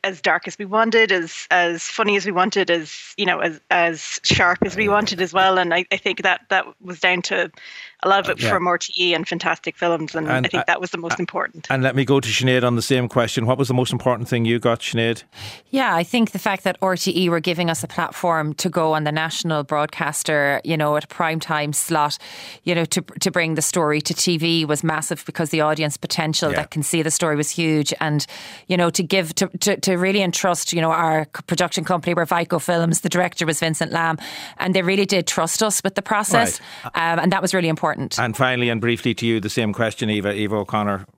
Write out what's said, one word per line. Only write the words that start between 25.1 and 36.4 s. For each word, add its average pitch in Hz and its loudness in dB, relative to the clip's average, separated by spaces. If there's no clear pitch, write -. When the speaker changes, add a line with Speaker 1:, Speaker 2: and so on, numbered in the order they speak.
Speaker 3:
because 160 -4
the 160 2
audience 151 0
potential 156 -2
Speaker 2:
Yeah. 139 -2
Speaker 3:
that 147 -4
can 156 -4
see 160 0
the 156 -2
story 156 0
was 147 0
huge. 156 0
And, 151 0
you 180 0
know, 175 4
to 180 0
give, 165 0
to, 190 0
to, 202 2
to 190 0
really 196 2
entrust, 175 0
you 170 0
know, 165 2
our 160 2
c-, - -12
production 170 0
company 175 0
were 170 2
Vico 170 0
Films, 170 2
the 190 -2
director 175 0
was 156 0
Vincent 160 -2
Lam, 160 0
and 185 2
they 190 2
really 190 2
did 190 0
trust - 0
us 214 0
with 196 -2
the 202 -4
process. 220 2